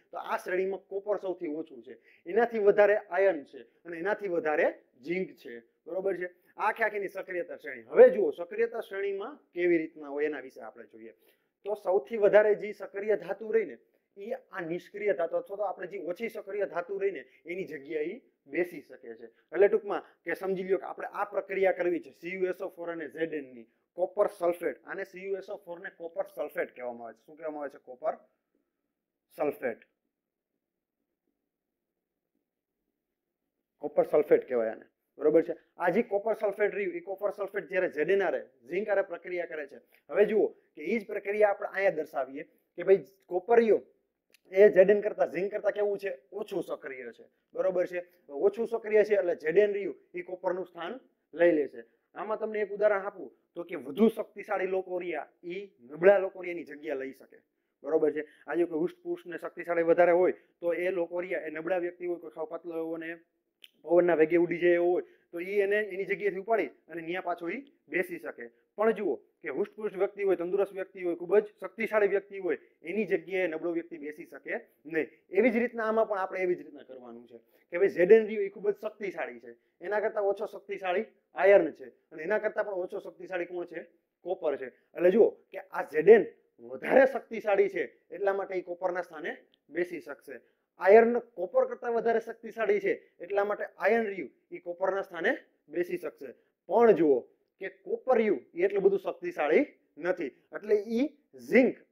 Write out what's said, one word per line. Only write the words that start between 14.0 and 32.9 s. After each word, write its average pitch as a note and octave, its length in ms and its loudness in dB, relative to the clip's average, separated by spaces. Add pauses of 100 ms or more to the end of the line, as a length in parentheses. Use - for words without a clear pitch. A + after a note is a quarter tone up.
એ G3+ 160 -12
આ - 280 -12
નિષ્ક્રિય F3+ 520 -6
ધાતુ E3+ 240 -4
અથવા F3 200 -8
તો G#3 60 -6
આપણે F#3 240 -8
જે F#3 120 -12
ઓછી F3 300 -8
સક્રિય G3+ 380 -6
ધાતુ F3 320 -8
રહી G3 120 -2
ને, C#3+ 140 -12 (220)
એની F3 180 -8
જગ્યાએ D3+ 560 -8 (260)
બેસી D3+ 340 -6
શકે B2 340 -18
છે. A#2 100 -20
એટલે E3+ 440 0
ટૂંકમાં G3+ 340 -2 (220)
કે E3+ 100 -4
સમજી F#3+ 280 -4
લ્યો F#3 160 0
કે - 60 -6
આપણે - 220 -10
આ F#3 180 -6
પ્રક્રિયા F#3+ 480 0
કરવી F3 280 -2
છે, C3 100 -20
સી E3+ 220 -12
યુ F#3 140 -2
એસ F3+ 160 -6
ઓ F#3 60 -8
ફોર E3+ 220 -12
અને E3 180 -10
ઝેડ D#3 260 -6
એન C3 200 -8
ની, A2+ 140 -20 (240)
કોપર F#3 360 0
સલ્ફેટ. F3 560 -4
આને F#3 200 -10
સી F#3 200 -18
યુ G3 120 -6
એસ F#3+ 140 -12
ઓ G#3 60 -12
ફોર F3 240 -16
ને F#3+ 100 -14
કોપર E3+ 340 -8 (100)
સલ્ફેટ D3+ 400 -6
કહેવામાં A#2+ 320 -10
આવે A2+ 80 -14
છે. - 120 -20
શું D#3 100 -20
કહેવામાં D3+ 260 -10
આવે C#3 80 -8
છે? C3 80 -20
કોપર C#3 380 -8 (1200)
સલ્ફેટ. C#3 440 -4 (4000)